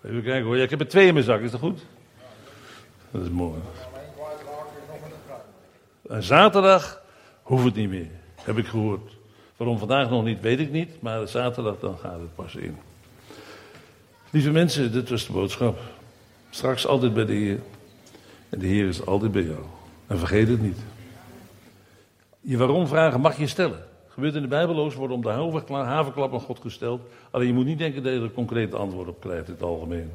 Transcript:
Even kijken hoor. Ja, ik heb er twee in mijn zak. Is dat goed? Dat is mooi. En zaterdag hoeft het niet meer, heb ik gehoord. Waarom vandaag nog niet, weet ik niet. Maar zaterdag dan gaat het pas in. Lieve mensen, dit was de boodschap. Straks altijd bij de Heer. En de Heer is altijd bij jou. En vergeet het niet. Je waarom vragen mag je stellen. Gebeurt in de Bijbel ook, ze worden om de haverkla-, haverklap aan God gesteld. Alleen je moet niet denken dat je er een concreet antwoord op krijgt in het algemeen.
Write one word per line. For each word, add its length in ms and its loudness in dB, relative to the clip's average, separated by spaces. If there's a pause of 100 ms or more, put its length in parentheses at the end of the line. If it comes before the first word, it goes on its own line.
Even 200 -4
kijken 200 0
hoor. 140 2
Ja, 60 6
ik 60 2
heb 100 -2
er 80 0
twee 200 8
in 60 8
mijn 120 6
zak. 160 4
Is 100 -2
dat 80 -6
goed? 220 -2 (1300)
Dat 100 -4
is 80 -4
mooi. 300 -2 (2500)
En 140 -2
zaterdag 800 2 (400)
hoeft 220 0
het 120 2
niet 140 -2
meer, 200 -8 (260)
heb 220 -4
ik 80 -2
gehoord. 500 -4 (420)
Waarom 200 -2
vandaag 320 2
nog 140 2
niet, 180 -2
weet 180 2
ik 120 -2
niet. 300 -4
Maar 260 -4
zaterdag 520 -2
dan 180 -6
gaat 220 -10
het 160 -12
pas 200 -14
in. 220 -10 (1500)
Lieve 220 4
mensen, 400 4
dit 180 -2
was 160 -2
de 60 -10
boodschap. 480 0 (680)
Straks 380 -2
altijd 260 4
bij 120 2
de 80 0
Heer. 260 0 (880)
En 100 -6
de 80 0
Heer 200 4
is 180 -4
altijd 260 2
bij 120 2
jou. 200 -4 (440)
En 120 0
vergeet 280 4
het 140 4
niet. 160 0 (1600)
Je 180 -2
waarom 300 4
vragen 340 6
mag 160 4
je 100 0
stellen. 380 0 (220)
Gebeurt 280 -2
in 60 -2
de 60 -4
Bijbel 300 2
ook, 140 0
ze 60 -10
worden 180 -4
om 80 -2
de 60 0
haverkla-, 540 -2
haverklap 500 0
aan 60 -4
God 200 -8
gesteld. 420 -6 (300)
Alleen 160 2
je 60 4
moet 120 4
niet 120 0
denken 260 -4
dat 80 0
je 60 0
er 60 0
een 100 -6
concreet 400 0
antwoord 340 -4
op 140 -12
krijgt 260 -6
in 60 -12
het 100 -8
algemeen. 520 -4